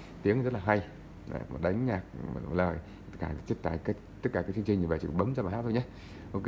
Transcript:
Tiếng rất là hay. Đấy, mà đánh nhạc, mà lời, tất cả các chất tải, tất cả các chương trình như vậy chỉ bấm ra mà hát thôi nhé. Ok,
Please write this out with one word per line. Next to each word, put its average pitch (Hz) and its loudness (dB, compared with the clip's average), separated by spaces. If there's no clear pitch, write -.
Tiếng 113 4
rất 123 2
là 113 -2
hay. 104 6
Đấy, - -4
mà 65 -6
đánh 104 4
nhạc, 98 2
mà 65 -4
lời, 87 4
tất - -14
cả 82 -2
các 80 -4
chất - -2
tải, 82 0
tất 131 2
cả 90 2
các 92 -2
chương 104 0
trình 101 6
như 87 4
vậy 80 2
chỉ 80 -2
bấm 95 2
ra 127 0
mà 90 0
hát 113 0
thôi 117 0
nhé. 123 2
Ok, 98 -2